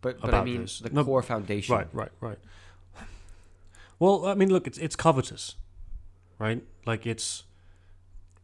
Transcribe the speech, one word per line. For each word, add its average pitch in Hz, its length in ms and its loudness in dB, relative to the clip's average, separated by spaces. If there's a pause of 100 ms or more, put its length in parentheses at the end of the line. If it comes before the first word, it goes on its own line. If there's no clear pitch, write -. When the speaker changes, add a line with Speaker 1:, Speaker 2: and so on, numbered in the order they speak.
Speaker 1:
But, 123 200 -4
but 110 60 -4
I - 40 0
Speaker 2:
about 104 160 4
Speaker 1:
mean 120 160 -2
Speaker 2:
this. - 180 -10
Speaker 1:
the 113 100 -8
Speaker 2:
No, 143 140 4
Speaker 1:
core 131 180 2
foundation. 104 520 -2
Speaker 2:
right, 98 180 0
right, - 180 -6 (100)
right. 110 180 -10 (1600)
Well, 180 260 6
I 196 80 2
mean, 196 180 6
look, 180 140 4
it's, - 120 -10
it's 160 180 -4
covetous, - 580 2 (840)
right? 113 240 -2 (240)
Like, 113 200 -2
it's, - 380 -4 (1000)